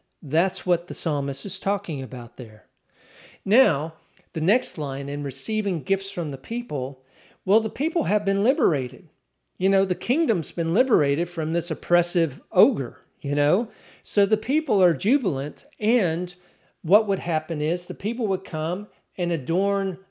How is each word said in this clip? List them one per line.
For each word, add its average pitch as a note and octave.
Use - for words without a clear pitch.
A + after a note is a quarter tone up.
That's E3
what E3+
the -
psalmist C#3+
is -
talking F#3
about A#2+
there. G#2+
Now, F3
the D#3
next G3+
line, C#3
"in C#3+
receiving F#3+
gifts F#3+
from D#3+
the C#3
people," D3
well, G3+
the A3
people D#4+
have F#3
been G3
liberated. G3+
You F#3
know, G3
the F#3
kingdom's A#3+
been E3
liberated E3+
from D#3+
this E3
oppressive E3
ogre, F3+
you C#3+
know? D3+
So G3+
the G3+
people B3+
are F3
jubilant E3
and F#3
what G#3
would G3
happen D#3
is E3+
the -
people A3+
would F#3+
come E3+
and F3
adorn F#3